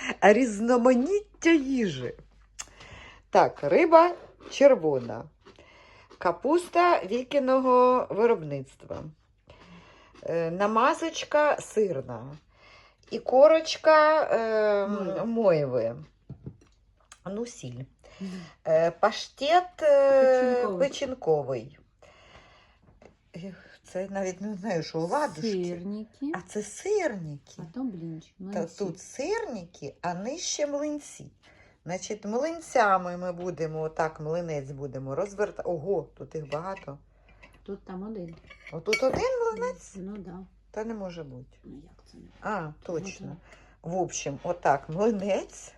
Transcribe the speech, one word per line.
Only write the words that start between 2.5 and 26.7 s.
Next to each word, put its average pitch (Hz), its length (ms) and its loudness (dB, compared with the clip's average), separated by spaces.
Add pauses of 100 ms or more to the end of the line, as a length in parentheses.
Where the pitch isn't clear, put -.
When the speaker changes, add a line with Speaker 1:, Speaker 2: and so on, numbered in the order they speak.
Speaker 1:
Так, 165 320 4
риба 330 520 6 (360)
червона, 151 760 4 (960)
капуста 339 840 2
вікіного 254 1040 2
виробництва, 165 920 -2 (1200)
е, 165 280 -4
намазочка 285 1080 0
сирна 139 760 -4 (760)
і 226 80 -6
корочка, 311 1040 6 (100)
е, 214 560 2
Speaker 2:
Мойва. 196 360 -4
Speaker 1:
мойви. 147 720 2 (1300)
Ну, 208 200 -6
сіль. 127 380 -14 (360)
Speaker 2:
Мгм. 190 100 -10 (360)
Speaker 1:
Е, 165 240 4
паштет, 311 920 0
е, 269 600 6 (120)
Speaker 2:
Печінковий. 208 240 -2 (100)
Speaker 1:
печінковий. 151 880 -4 (1600)
Ех, 175 500 -16
це 190 260 -6
навіть 190 300 -4
не 214 140 -6
знаю, 180 280 -2
що 160 160 -6
оладушки. 185 680 -2
Speaker 2:
Сирники. 202 680 -8
Speaker 1:
А 180 140 -6
це 208 140 -6
сирники. 208 960 -6